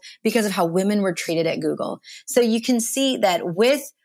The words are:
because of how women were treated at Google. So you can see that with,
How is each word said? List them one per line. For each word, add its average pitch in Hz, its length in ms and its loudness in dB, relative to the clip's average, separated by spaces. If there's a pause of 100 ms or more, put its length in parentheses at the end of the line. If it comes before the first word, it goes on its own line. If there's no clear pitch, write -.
(220)
because 220 240 2
of 196 60 -2
how 175 140 2
women 196 360 2
were 190 100 0
treated 165 360 -2
at 135 100 -2
Google. - 420 -4 (280)
So - 120 2
you 226 220 2
can 247 160 2
see 262 380 -2
that 175 400 0
with, 262 260 2 (220)